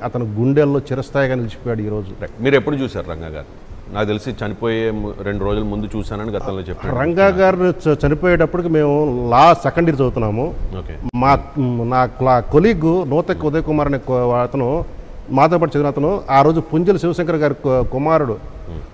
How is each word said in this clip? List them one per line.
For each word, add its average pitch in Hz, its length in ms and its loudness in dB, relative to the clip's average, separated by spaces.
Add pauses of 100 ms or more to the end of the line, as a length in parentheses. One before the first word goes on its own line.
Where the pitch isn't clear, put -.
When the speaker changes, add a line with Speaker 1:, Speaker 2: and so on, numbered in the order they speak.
Speaker 1:
అతను 120 200 -4
గుండెల్లో 139 540 2
చిరస్థాయిగా 131 560 -2
నిలిచిపోయాడు 117 460 -4
ఈరోజు. 104 280 -4 (120)
Speaker 2:
రైట్. 104 220 -10
మీరు 135 120 2
ఎప్పుడు 143 220 2
చూశారు 98 340 -6
రంగా 82 180 -10
గారు? - 380 -14 (280)
నాకు 104 120 -2
తెలిసి 107 240 -4
చనిపోయే 113 600 -4
ము-, 107 220 -6 (100)
రెండు 101 220 -4
రోజుల 104 180 0
ముందు 107 340 -4
చూశానని 107 340 -6
గతంలో 98 300 -6
చెప్పారు. 90 360 -6
Speaker 1:
రంగా 170 300 2
గారు 185 480 2 (140)
చ-, 147 80 4 (100)
చనిపోయేటప్పటికి 170 640 2
మేము 147 600 2
లా 147 240 8
సెకండ్ 165 340 0
ఇయర్ 156 80 2
చదువుతున్నాము. 120 580 0 (240)
Speaker 2:
ఓకే. 85 180 -10 (180)
Speaker 1:
మా, 131 240 4 (460)
నా 127 220 2
క్లా-, 127 460 2
కొలీగ్ 165 580 4
నూతెక్క 170 360 0
ఉదయ్ 156 160 0
కుమార్ 151 260 0
అనే 143 100 0
కో-, 123 320 0
అతను, 123 540 0 (460)
మాతో 156 280 4
పాటు 160 120 0
చదివిన 147 160 0
అతను, 147 340 0 (100)
ఆ 135 120 6
రోజు 160 180 4
పుంజల 180 360 2
శివశంకర్ 170 400 0
గారి 147 180 2
కు-, 127 340 0
కుమారుడు 147 440 2
Speaker 2:
మ్మ్. - 480 -10 (140)